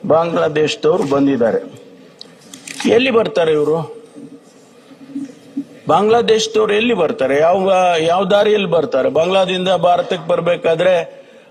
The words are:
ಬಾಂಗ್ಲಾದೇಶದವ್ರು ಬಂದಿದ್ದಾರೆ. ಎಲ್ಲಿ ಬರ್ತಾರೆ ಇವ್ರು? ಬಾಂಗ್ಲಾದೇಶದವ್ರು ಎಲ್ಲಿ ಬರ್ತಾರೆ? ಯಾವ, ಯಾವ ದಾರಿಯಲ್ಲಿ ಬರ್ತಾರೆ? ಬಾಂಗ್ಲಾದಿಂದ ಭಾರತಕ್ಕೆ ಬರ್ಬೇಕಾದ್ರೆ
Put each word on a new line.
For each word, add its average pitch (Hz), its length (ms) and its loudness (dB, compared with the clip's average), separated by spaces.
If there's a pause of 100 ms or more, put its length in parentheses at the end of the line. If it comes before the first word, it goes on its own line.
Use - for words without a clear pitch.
ಬಾಂಗ್ಲಾದೇಶದವ್ರು 160 960 0
ಬಂದಿದ್ದಾರೆ. 135 680 0 (1160)
ಎಲ್ಲಿ 254 200 4
ಬರ್ತಾರೆ 180 420 0
ಇವ್ರು? 151 500 -2 (1900)
ಬಾಂಗ್ಲಾದೇಶದವ್ರು 214 840 0
ಎಲ್ಲಿ 226 200 0
ಬರ್ತಾರೆ? 143 460 0
ಯಾವ, 190 320 2 (280)
ಯಾವ 170 240 0
ದಾರಿಯಲ್ಲಿ 202 440 2
ಬರ್ತಾರೆ? 135 400 0
ಬಾಂಗ್ಲಾದಿಂದ 185 600 0
ಭಾರತಕ್ಕೆ 175 600 0
ಬರ್ಬೇಕಾದ್ರೆ 170 960 0 (260)